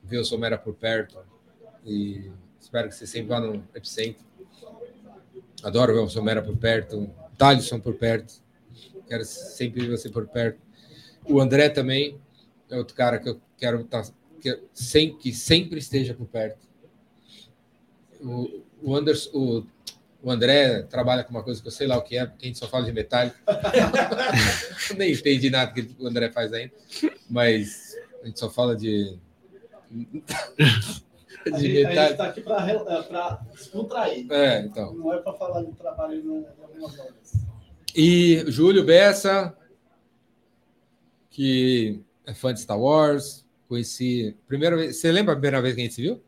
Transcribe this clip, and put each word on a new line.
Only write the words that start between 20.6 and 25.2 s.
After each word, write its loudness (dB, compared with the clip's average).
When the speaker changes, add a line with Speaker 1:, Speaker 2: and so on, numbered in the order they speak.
Speaker 1:
trabalha -2
com -16
uma -8
coisa -8
que -18
eu -12
sei -4
lá 2
o -2
que -8
é, -2
porque -18
a -8
gente -10
só -12
fala -2
de -4
metálico. -2
<laughs> -2
Nem 2
entendi 2